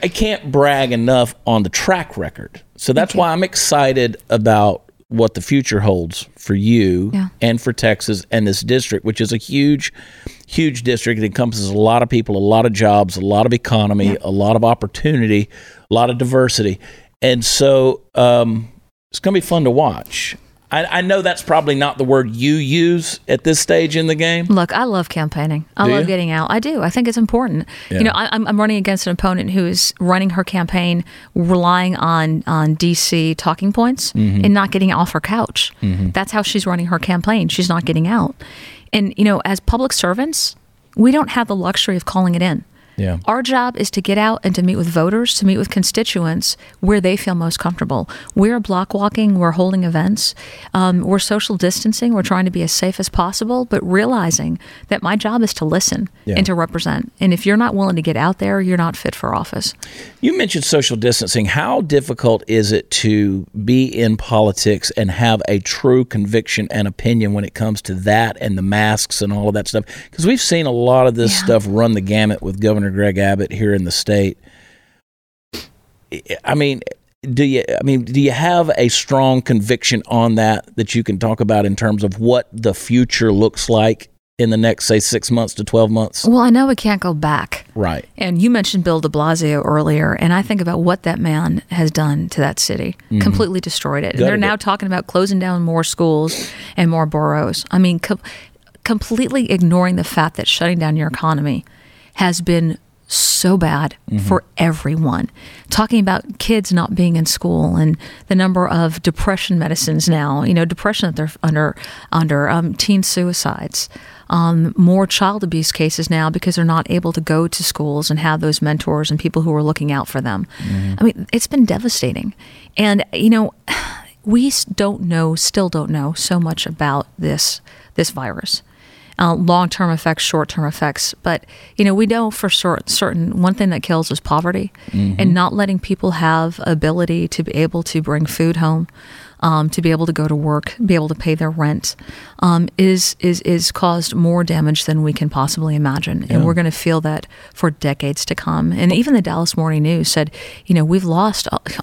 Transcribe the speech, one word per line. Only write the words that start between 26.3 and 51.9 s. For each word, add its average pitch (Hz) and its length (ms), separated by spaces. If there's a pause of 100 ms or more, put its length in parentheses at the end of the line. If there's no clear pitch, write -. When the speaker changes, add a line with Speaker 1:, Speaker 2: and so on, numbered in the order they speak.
Speaker 2:
out. 160 200
I 220 80
do. 285 220
I 170 80
think 240 180
it's 233 100
important. 226 500 (220)
Speaker 1:
Yeah. 185 100
Speaker 2:
You 220 60
know, 220 80
I, 214 180
I'm, 220 160
I'm 208 120
running 214 180
against 196 300
an 175 60
opponent 185 380
who 185 140
is 180 340
running 185 320
her 180 120
campaign 175 600 (300)
relying 180 600
on, 160 520
on 156 260
D 170 220
C 160 400
talking 185 380
points 240 400
Speaker 1:
Mm-hmm. 101 320
Speaker 2:
and 104 80
not 101 180
getting 190 200
off 175 200
her 160 100
couch. - 500 (100)
Speaker 1:
Mm-hmm. 92 280
Speaker 2:
That's 190 220
how 214 100
she's 202 240
running 175 220
her 170 120
campaign. 180 480
She's 180 220
not 170 160
getting 160 220
out. 233 280 (560)
And, 202 260
you 208 60
know, 208 220
as 190 140
public 254 340
servants, 240 600 (420)
we 240 140
don't 302 180
have 233 180
the 202 80
luxury 185 400
of 175 100
calling 185 300
it 170 60
in. 180 240 (320)
Speaker 1:
Yeah. 92 280
Speaker 2:
Our 240 180
job 247 320
is - 160
to 196 100
get 202 160
out 220 280
and 185 100
to 180 80
meet 180 140
with 170 100
voters, 185 520
to 202 60
meet 190 120
with 147 120
constituents 180 880 (240)
where 196 220
they 185 160
feel 185 180
most 165 240
comfortable. 147 480 (280)
We're 220 260
block 190 320
walking, 208 440
we're 175 140
holding 185 320
events, 175 500 (400)
um, 185 280
we're 190 180
social 208 380
distancing, 220 560